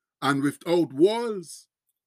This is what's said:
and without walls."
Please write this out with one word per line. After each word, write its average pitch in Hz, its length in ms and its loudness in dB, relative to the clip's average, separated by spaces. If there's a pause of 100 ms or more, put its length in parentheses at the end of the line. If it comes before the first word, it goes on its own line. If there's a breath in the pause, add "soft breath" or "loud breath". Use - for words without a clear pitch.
(220)
and 139 220 0
without 151 480 0
walls." 202 760 -2 (400)